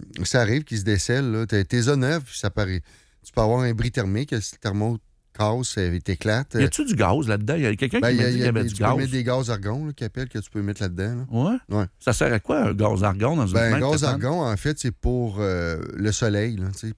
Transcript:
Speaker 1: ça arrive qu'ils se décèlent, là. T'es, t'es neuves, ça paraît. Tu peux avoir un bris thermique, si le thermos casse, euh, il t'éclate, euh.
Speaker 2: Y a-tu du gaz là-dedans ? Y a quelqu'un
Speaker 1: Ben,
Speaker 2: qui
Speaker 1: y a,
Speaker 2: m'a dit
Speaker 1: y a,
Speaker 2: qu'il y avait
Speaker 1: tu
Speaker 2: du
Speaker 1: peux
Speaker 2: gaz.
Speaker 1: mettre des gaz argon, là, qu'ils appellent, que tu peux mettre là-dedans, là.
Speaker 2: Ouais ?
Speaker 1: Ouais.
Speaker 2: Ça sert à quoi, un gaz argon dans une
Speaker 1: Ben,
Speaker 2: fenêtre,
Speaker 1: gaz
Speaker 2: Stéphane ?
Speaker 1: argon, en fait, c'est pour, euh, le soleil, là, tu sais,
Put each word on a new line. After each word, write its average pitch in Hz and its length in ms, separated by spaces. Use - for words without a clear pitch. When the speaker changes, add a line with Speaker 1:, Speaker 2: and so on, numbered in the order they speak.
Speaker 1:
ça 127 160
arrive 120 240
qu'ils 113 140
se 95 60
décèlent, 120 460
là. 110 160
T'es, 101 180
t'es 123 180
neuves, 139 280
ça 104 160
paraît. 92 320
Tu - 80
peux - 80
avoir 113 200
un 120 120
bris 110 200
thermique, 110 380
si - 140
le - 20
thermos 107 400
casse, 113 460
euh, 87 160
il 85 80
t'éclate, 107 540
euh. 131 60
Speaker 2:
Y - 20
a-tu 294 200
du 226 120
gaz 113 320
là-dedans ? 107 260
Y 151 120
a 107 100
quelqu'un 135 240
Speaker 1:
Ben, 123 100
Speaker 2:
qui 123 60
Speaker 1:
y 120 80
a, - 0
Speaker 2:
m'a 123 80
dit 123 60
Speaker 1:
y 123 40
a, 123 40
Speaker 2:
qu'il - 0
y - 20
avait 113 160
Speaker 1:
tu 113 100
Speaker 2:
du 101 60
Speaker 1:
peux 107 80
Speaker 2:
gaz. 127 80
Speaker 1:
mettre 135 160
des 131 100
gaz 123 260
argon, 113 380
là, 147 60
qu'ils 120 160
appellent, 123 200
que 110 120
tu - 100
peux 107 120
mettre 101 200
là-dedans, 101 480
là. 127 200
Speaker 2:
Ouais ? 104 80
Speaker 1:
Ouais. 98 60
Speaker 2:
Ça 123 120
sert 139 200
à 107 80
quoi, 277 240
un 98 100
gaz 104 300
argon 104 320
dans 123 100
une 92 60
Speaker 1:
Ben, 113 180
Speaker 2:
fenêtre, 127 220
Speaker 1:
gaz 156 60
Speaker 2:
Stéphane ? 139 260
Speaker 1:
argon, 160 200
en 110 120
fait, 147 240
c'est 123 100
pour, 120 480
euh, 87 420
le 104 160
soleil, 107 460
là, 92 160
tu 110 160
sais, 110 100